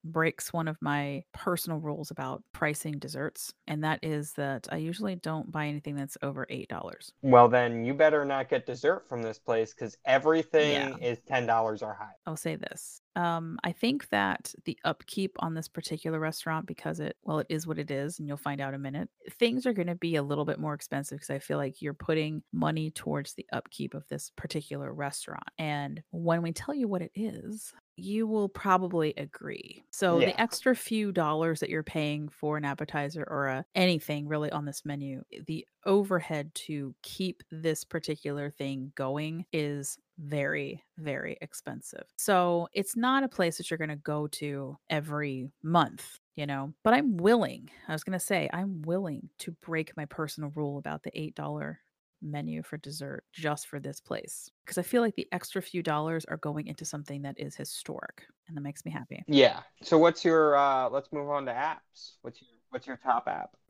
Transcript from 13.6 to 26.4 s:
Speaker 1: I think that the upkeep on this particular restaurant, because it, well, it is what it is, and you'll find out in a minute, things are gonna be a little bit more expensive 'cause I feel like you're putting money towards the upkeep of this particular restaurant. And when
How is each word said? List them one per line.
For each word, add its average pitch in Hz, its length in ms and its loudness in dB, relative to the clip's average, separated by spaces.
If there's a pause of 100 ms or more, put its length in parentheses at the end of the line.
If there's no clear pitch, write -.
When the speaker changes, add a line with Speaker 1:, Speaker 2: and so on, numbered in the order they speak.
Speaker 1:
I 175 80 -2
think 262 380 -2
that - 440 2 (120)
the 113 180 -4
upkeep 190 560 -4
on 160 160 -2
this 160 120 -8
particular 160 520 -6
restaurant, 160 480 -4
because 165 320 -6
it, - 240 -6
well, 151 160 0
it - 100 -2
is 160 160 -4
what 156 140 -4
it 143 100 -6
is, 143 300 -4
and 151 80 -6
you'll 143 100 -6
find 143 240 -6
out 135 80 -4
in 135 60 -6
a 139 40 -8
minute, 139 300 -6 (220)
things 247 340 2
are 247 80 2
gonna 175 220 0
be 170 200 -2
a 143 80 2
little 147 220 0
bit 151 140 -2
more 151 160 -4
expensive 143 440 -8
'cause - 120 -14
I 139 80 -4
feel 147 180 -4
like 143 240 -4
you're 147 120 -4
putting 156 580 -2
money 156 400 0
towards 143 420 -4
the - 180 -14
upkeep - 440 -6
of 147 140 -10
this 147 220 -8
particular 143 640 -8
restaurant. - 500 -8 (140)
And 147 540 -4
when 170 320 2